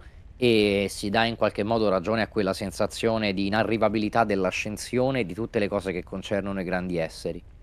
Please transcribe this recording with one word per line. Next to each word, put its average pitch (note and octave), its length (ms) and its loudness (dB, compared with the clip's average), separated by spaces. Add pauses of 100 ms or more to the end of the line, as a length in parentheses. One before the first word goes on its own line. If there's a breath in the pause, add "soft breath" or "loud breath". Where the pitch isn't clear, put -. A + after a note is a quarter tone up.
(360 soft breath)
e G#2 540 4
si - 200 -6
dà A2+ 160 4
in A#2 100 -2
qualche - 280 0
modo A2 260 2
ragione G2 320 2
a G2+ 60 0
quella F#2+ 260 0
sensazione G#2+ 800 -2
di G2 140 -2
inarrivabilità G#2+ 800 2
dell'ascensione G#2+ 960 0
e G#2 40 -4
di E2 80 -8
tutte A2+ 240 -6
le G2+ 100 2
cose F#2+ 240 -2
che F2 120 -4
concernono G2 560 -4
i F2+ 60 -4
grandi F2+ 320 -2
esseri. E2 440 -4 (220)